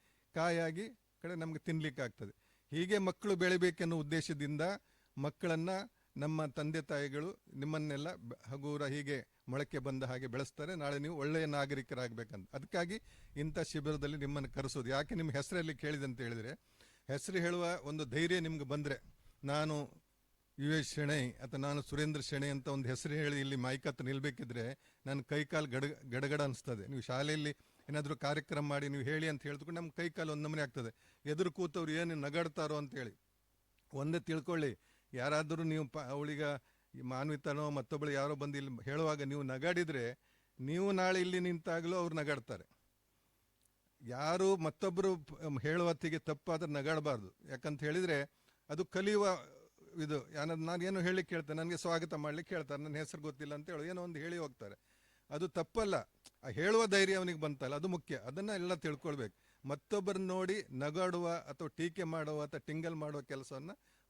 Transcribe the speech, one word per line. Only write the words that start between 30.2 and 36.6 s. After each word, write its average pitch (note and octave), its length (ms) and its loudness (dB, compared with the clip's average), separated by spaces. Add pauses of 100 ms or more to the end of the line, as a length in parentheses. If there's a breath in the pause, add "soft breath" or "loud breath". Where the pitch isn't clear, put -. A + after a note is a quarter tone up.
ಒಂದ್ D3+ 120 -2
ನಮೂನೆ D3+ 180 0
ಆಗ್ತದೆ. B2 580 -6 (100)
ಎದುರು E3 220 2
ಕೂತವ್ರು E3+ 400 0
ಏನು E3 240 0
ನಗಾಡ್ತಾರೋ D3+ 600 0
ಅಂತ C#3+ 160 -6
ಹೇಳಿ. A#2+ 260 -8 (760)
ಒಂದೇ D3 260 2
ತಿಳ್ಕೊಳ್ಳಿ, D#3 600 0 (340 soft breath)
ಯಾರಾದ್ರೂ D3+ 500 2
ನೀವು D#3 240 2
ಪ-, D#3 100 -10
ಅವಳಿಗ D3 440 -4 (540 soft breath)